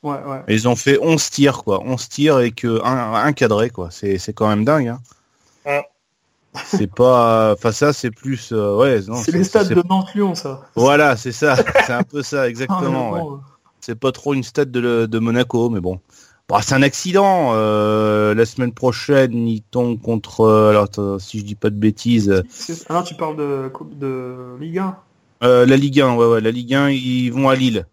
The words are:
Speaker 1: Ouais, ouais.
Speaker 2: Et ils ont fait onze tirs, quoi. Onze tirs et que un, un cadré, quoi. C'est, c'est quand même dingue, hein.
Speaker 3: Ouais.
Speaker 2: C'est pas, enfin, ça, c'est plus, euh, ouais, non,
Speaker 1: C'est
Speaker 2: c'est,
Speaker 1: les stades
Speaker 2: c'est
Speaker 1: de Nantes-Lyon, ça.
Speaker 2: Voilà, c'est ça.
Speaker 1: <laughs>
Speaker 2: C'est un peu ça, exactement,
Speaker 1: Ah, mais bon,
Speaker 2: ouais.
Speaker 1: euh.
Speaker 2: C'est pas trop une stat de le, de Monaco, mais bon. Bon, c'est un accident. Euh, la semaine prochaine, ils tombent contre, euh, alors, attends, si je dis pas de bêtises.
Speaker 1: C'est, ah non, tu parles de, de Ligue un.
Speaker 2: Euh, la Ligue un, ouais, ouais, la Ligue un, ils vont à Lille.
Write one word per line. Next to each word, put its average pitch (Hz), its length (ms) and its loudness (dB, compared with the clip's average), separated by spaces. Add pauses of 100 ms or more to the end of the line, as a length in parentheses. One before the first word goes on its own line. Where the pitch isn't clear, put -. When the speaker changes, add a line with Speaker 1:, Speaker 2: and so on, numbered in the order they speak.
Speaker 1:
Ouais, 143 240 -6
ouais. 135 200 -10
Speaker 2:
Et 107 60 2
ils 110 140 2
ont 123 80 4
fait 139 260 4
onze 160 300 0
tirs, 139 320 2
quoi. 95 200 -2
Onze 127 240 -6
tirs 143 340 2
et 120 100 0
que 117 320 -2
un, 120 320 -2
un 135 180 2
cadré, 113 380 2
quoi. 87 180 -10
C'est, 98 300 -4
c'est 107 140 -10
quand 110 140 0
même 107 160 2
dingue, 135 260 0
hein. 120 100 -10 (680)
Speaker 3:
Ouais. 143 180 -4 (800)
Speaker 2:
C'est 190 300 -2
pas, 117 600 4
enfin, 110 200 -2
ça, 147 180 0
c'est 127 200 -4
plus, 127 420 -10
euh, 101 240 0
ouais, 123 300 2
non, 110 100 -10
Speaker 1:
C'est 113 140 -4
Speaker 2:
c'est, 175 60 0
Speaker 1:
les 185 60 2
stades 196 240 0
Speaker 2:
c'est - 80 0
Speaker 1:
de 175 140 4
Nantes-Lyon, 190 460 -2
ça. 135 260 -12 (140)
Speaker 2:
Voilà, 147 420 4
c'est 123 160 -10
ça. 147 220 2
Speaker 1:
<laughs> - 300 2
Speaker 2:
C'est 131 80 -6
un 120 100 -2
peu 143 200 -8
ça, 135 240 -2
exactement, 131 640 -4
Speaker 1:
Ah, - 40 -6
mais 170 60 -6
bon, 151 100 -10
Speaker 2:
ouais. 139 60 -14
Speaker 1:
euh. 139 40 -20 (400)
Speaker 2:
C'est 113 180 -10
pas 131 140 0
trop 143 200 -4
une 131 100 -2
stat 143 220 -2
de 127 140 -4
le, 117 280 0
de 110 120 -2
Monaco, 120 500 0
mais 107 120 -4
bon. 90 180 -6 (480)
Bon, 98 140 0
c'est 135 140 0
un 131 80 4
accident. 180 720 2
Euh, 107 800 2
la 113 100 2
semaine 123 260 -6
prochaine, 120 760 0
ils 110 160 -4
tombent 120 360 -4
contre, 113 420 -4
euh, 107 280 6
alors, 104 140 4
attends, 101 360 -4
si 98 200 -10
je 104 40 -10
dis 104 120 -10
pas 110 160 -2
de 104 40 -8
bêtises. 104 720 0
Speaker 1:
C'est, - 400 -14
ah 160 40 -6
non, 175 100 -2
tu 170 120 -12
parles 156 200 -6
de, 139 360 -6 (240)
de 127 640 -10
Ligue 165 200 -8
un. 185 160 -6 (480)
Speaker 2:
Euh, 123 220 6
la 135 100 6
Ligue 139 260 2
un, 127 140 2
ouais, 117 120 4
ouais, 113 140 2
la 110 100 0
Ligue 123 240 -6
un, 139 140 2
ils 127 420 -2
vont 135 180 2
à 135 60 4
Lille. 120 380 0